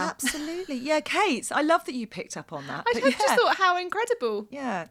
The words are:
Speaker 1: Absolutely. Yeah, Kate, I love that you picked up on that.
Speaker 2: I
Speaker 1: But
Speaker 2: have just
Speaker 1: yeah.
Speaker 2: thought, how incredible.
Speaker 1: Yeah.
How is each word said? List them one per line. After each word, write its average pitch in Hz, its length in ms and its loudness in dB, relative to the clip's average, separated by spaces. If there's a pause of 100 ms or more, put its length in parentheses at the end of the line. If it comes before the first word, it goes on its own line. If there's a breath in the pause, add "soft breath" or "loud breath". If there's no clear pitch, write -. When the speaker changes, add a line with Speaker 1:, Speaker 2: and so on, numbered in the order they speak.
Speaker 1:
Absolutely. 302 680 -6
Yeah, 294 240 0
Kate, 339 500 0
I 277 120 0
love 330 240 2
that 277 100 -8
you 233 120 -6
picked - 280 -12
up 156 160 -14
on 143 160 -10
that. 139 180 -10
Speaker 2:
I 480 80 2
Speaker 1:
But 480 100 -2
Speaker 2:
have 508 100 6
just - 160 0
Speaker 1:
yeah. 679 80 6
Speaker 2:
thought, 415 180 6
how 370 220 4
incredible. 359 760 -2
Speaker 1:
Yeah. 233 400 -6